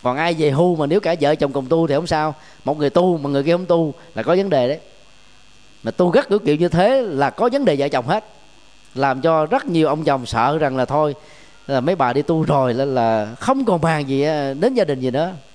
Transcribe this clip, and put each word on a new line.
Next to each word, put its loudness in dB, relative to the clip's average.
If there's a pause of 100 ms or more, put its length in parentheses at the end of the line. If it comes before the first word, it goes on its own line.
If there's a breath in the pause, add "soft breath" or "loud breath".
Còn -2
ai 0
về 0
hưu 2
mà -2
nếu 2
cả 0
vợ 4
chồng -2
cùng -4
tu 0
thì 0
không -2
sao, -2 (300 loud breath)
một -2
người 0
tu 2
mà -6
người 0
kia 0
không 0
tu 2 (220 loud breath)
là -6
có 2
vấn 0
đề 2
đấy. -4 (1040)
Mà -4
tu 2
gắt 2
kiểu, 2
kiểu 0
như 0
thế 2
là -2
có 0
vấn 0
đề 4
vợ 0
chồng -2
hết, -2 (680)
làm 0
cho 2
rất -2
nhiều 2
ông -2
chồng 0
sợ 0
rằng -2
là 0
thôi, -2 (520 loud breath)
là 0
mấy 0
bà 0
đi 0
tu 0
rồi 0
là, -2
là 0
không -2
còn 0
bàn -2
gì, 0
à, -2
đến 0
gia 2
đình -2
gì -2
nữa. -2 (220)